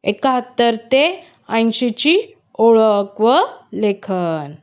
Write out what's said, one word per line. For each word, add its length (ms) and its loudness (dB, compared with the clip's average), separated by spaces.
एकाहत्तर 720 -2
ते 560 -2
ऐंशीची 720 0
ओळख 680 2
व 140 4
लेखन. 800 -4